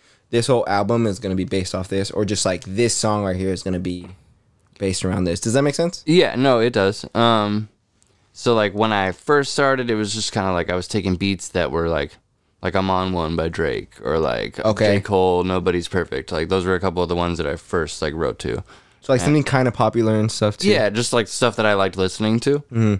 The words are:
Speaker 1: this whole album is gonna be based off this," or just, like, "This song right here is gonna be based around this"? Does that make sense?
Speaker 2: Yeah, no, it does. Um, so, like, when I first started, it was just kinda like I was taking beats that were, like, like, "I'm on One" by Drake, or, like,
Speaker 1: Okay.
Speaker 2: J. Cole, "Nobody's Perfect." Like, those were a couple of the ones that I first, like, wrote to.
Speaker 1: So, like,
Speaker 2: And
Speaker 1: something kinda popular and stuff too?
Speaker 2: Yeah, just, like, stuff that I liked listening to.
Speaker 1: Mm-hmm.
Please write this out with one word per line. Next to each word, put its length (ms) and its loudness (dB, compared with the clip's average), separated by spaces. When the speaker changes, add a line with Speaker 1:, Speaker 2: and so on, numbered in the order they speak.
Speaker 1:
this 160 2
whole 200 4
album 400 2
is 120 -2
gonna 160 -4
be 100 -2
based 300 -4
off 140 -6
this," 220 -2
or 140 -2
just, 220 -2
like, 200 -4
"This 280 0
song 280 0
right 140 -2
here 160 -2
is 100 -6
gonna 180 -4
be 280 -8
based 260 -2
around 200 0
this"? 160 -2
Does 120 -2
that 100 2
make 120 0
sense? 320 -4
Speaker 2:
Yeah, 300 4
no, 220 4
it 140 2
does. 320 0
Um, 540 2
so, 220 0
like, 180 2
when 220 0
I 180 0
first 400 0
started, 380 2
it 60 0
was 180 -2
just 180 -4
kinda 200 0
like 180 -2
I 40 -2
was 140 -4
taking 280 0
beats 320 -2
that 220 0
were, 200 0
like, 220 -2
like, 120 -2
"I'm 140 0
on 240 0
One" 240 -2
by 140 0
Drake, 420 -4
or, 160 -2
like, 460 -2
Speaker 1:
Okay. 300 2
Speaker 2:
J. 80 0
Cole, 420 2
"Nobody's 440 -2
Perfect." 440 -4
Like, 160 -2
those 160 0
were 120 0
a 40 -4
couple 220 -2
of 80 -2
the 60 -2
ones 200 0
that 100 -4
I 100 -4
first, 440 -4
like, 140 -2
wrote 240 -4
to. 240 -6
Speaker 1:
So, 80 0
like, 80 4
Speaker 2:
And 60 -2
Speaker 1:
something 160 4
kinda 300 0
popular 420 2
and 160 2
stuff 280 0
too? 100 0
Speaker 2:
Yeah, 200 4
just, 240 -2
like, 140 2
stuff 300 0
that 100 2
I 80 4
liked 220 0
listening 420 0
to. 220 0
Speaker 1:
Mm-hmm. 280 2